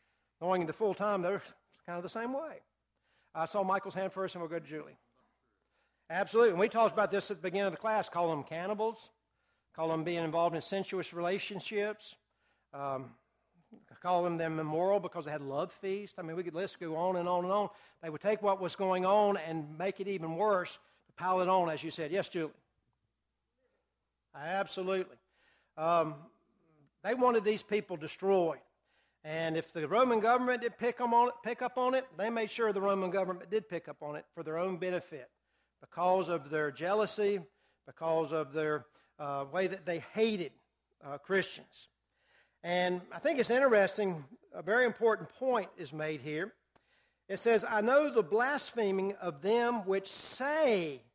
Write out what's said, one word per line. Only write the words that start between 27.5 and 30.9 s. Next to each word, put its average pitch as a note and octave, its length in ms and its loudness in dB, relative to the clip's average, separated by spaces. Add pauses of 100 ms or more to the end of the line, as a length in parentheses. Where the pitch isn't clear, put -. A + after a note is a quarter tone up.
people G#3 340 -4
destroyed. E3 640 2 (640)
And D#3+ 320 -2
if D#3+ 160 -4
the D#3 160 -4
Roman A#3 320 4
government B3 420 2
did A#3 160 -6
pick A#3 220 -2